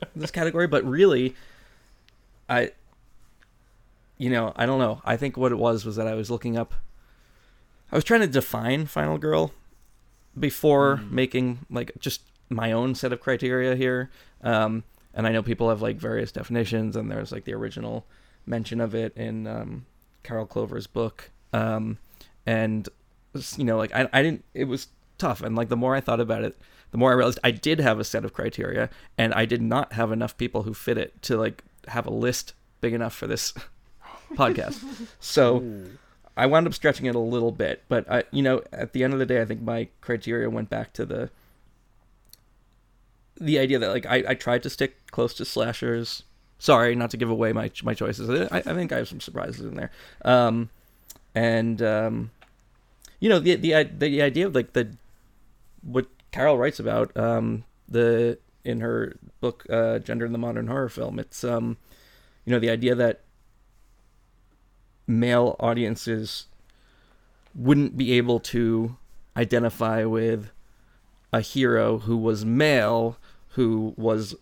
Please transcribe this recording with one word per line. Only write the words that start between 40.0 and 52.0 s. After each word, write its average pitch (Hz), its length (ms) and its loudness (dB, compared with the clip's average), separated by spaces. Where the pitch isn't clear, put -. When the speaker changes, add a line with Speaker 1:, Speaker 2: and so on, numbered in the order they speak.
Speaker 1:
criteria 117 480 -2
went 113 220 -4
back 110 240 -8
to 113 100 -6
the, 120 240 -6
the 151 200 2
idea 135 200 4
that, 107 120 0
like, 113 160 -2
I, 123 220 2
I 131 60 0
tried 120 280 0
to 139 80 -8
stick - 400 -6
close 120 240 -2
to - 100 -10
slashers. 117 800 -4
Sorry, 120 360 6
not 120 160 -2
to - 80 -8
give 117 120 0
away 113 220 2
my, 113 180 -4
my 113 100 -2
choices. 107 340 -4
I, 180 60 0
I 180 60 0
think 175 300 -4
I 131 40 -2
have 120 120 -2
some - 120 -14
surprises - 460 -10
in - 80 -10
there. - 160 -8
Um, 117 460 4
and, 113 480 2
um, 113 480 0